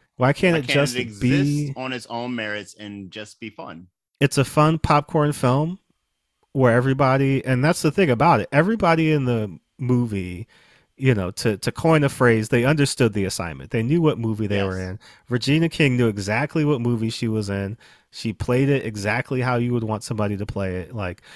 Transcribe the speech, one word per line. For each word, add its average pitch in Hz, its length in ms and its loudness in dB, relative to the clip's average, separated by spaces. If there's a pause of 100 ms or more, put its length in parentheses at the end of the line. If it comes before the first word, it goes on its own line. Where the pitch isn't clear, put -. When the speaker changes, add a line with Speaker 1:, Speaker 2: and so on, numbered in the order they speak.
(180)
Speaker 1:
why 131 160 4
can't 180 200 2
Speaker 2:
Why 160 60 2
Speaker 1:
it 135 80 -6
Speaker 2:
can't - 60 -
Speaker 1:
just 139 220 2
Speaker 2:
it 123 60 -4
exist 110 200 -8
Speaker 1:
be 143 560 2
Speaker 2:
on 131 160 -6
its 120 140 -8
own 120 280 -6
merits 104 420 -6
and 101 340 -14
just - 280 -16
be 110 100 -10
fun? 87 380 -18 (320)
Speaker 1:
It's 143 180 0
a 135 80 4
fun 156 340 2
popcorn 147 540 0
film 147 460 0 (720)
where 127 220 4
everybody, 135 720 2
and 127 180 0
that's 165 180 2
the 151 100 2
thing 180 180 2
about 127 320 4
it, - 100 -6
everybody 165 600 2
in 143 140 2
the 107 320 -2 (220)
movie, 107 680 -2 (500)
you 127 180 2
know, 95 160 -2
to, 107 260 -2
to 117 140 -6
coin 160 320 2
a 139 60 2
phrase, 113 400 2
they 120 160 2
understood 139 480 2
the 98 120 0
assignment. 82 460 -8
They 117 100 0
knew 147 200 2
what 147 180 2
movie 110 280 -2
they 101 160 0
were 92 160 -4
Speaker 2:
Yes. 92 120 -6
Speaker 1:
in. 98 80 -10 (300)
Regina 139 380 2
King 139 300 2
knew 120 100 4
exactly 107 560 -2
what 147 180 0
movie 117 280 0
she 117 180 -4
was 110 220 -2
in. 98 280 -4 (340)
She - 200 -8
played 131 380 0
it 139 160 0
exactly 110 560 -4
how 123 140 0
you 120 180 0
would 117 100 -2
want 107 200 -4
somebody 104 340 -4
to 101 80 -6
play 95 320 -6
it. 85 180 -10
Like, 92 280 -8 (120)